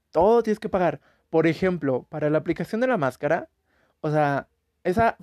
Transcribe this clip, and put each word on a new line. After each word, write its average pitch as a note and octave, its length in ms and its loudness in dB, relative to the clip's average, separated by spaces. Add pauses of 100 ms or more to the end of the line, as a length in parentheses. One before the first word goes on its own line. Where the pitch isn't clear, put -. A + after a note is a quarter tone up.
(100)
todo A3 320 4
tienes G#3+ 160 -2
que G#3 100 -10
pagar. E3+ 320 -2 (300)
Por D#3+ 160 2
ejemplo, D#3+ 640 0
para D3+ 220 -2
la D#3 80 2
aplicación E3+ 420 -4
de B3+ 80 0
la B3+ 80 0
máscara, D3 520 -2 (520)
o D3+ 100 -4
sea, D3 380 0 (340)
esa, A3 400 0